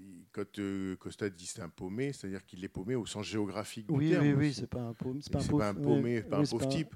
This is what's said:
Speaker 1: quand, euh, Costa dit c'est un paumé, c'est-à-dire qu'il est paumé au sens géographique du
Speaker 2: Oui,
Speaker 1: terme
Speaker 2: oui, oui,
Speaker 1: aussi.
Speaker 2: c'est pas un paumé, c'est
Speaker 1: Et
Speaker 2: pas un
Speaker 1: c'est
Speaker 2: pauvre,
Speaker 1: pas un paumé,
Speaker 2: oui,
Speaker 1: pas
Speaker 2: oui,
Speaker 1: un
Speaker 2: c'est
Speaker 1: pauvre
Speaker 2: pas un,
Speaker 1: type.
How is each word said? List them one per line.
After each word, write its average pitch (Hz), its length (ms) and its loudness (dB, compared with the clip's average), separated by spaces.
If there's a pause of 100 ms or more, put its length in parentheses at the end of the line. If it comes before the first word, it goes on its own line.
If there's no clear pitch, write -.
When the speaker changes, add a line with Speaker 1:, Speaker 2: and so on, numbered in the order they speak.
(320)
Speaker 1:
quand, - 280 -8
euh, 98 380 0
Costa - 340 -4
dit 87 160 -14
c'est - 160 -10
un 82 60 -8
paumé, 117 440 -4
c'est-à-dire 95 320 -8
qu'il 90 180 -12
est 98 60 -6
paumé 98 240 -4
au 110 140 -2
sens 104 180 -6
géographique 104 600 -4
du 165 60 2
Speaker 2:
Oui, 147 180 4
Speaker 1:
terme 175 160 6
Speaker 2:
oui, 143 60 6
oui, 143 160 4
Speaker 1:
aussi. 131 120 -4
Speaker 2:
c'est 120 60 -6
pas 123 140 -6
un 117 120 -6
paumé, 131 300 -6
c'est - 60 -12
Speaker 1:
Et - 40 -8
Speaker 2:
pas 143 60 2
un - 20 0
Speaker 1:
c'est - 80 -2
Speaker 2:
pauvre, 147 140 4
Speaker 1:
pas 104 60 2
un 101 40 0
paumé, 143 440 4
Speaker 2:
oui, 110 120 -4
Speaker 1:
pas - 80 0
Speaker 2:
oui, 147 60 6
Speaker 1:
un - 20 4
Speaker 2:
c'est 131 60 -2
Speaker 1:
pauvre 117 180 0
Speaker 2:
pas 135 40 2
un, 139 40 2
Speaker 1:
type. 156 180 -2